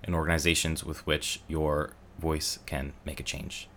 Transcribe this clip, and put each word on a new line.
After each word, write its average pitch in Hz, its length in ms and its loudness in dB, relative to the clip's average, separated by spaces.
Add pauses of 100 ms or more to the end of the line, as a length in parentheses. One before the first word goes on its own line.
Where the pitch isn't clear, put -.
and 90 120 0
organizations 80 680 4
with - 240 -8
which - 400 0
your 76 460 0 (260)
voice 78 480 0
can 69 260 -4 (120)
make 73 160 -8
a - 20 -8
change. - 540 -8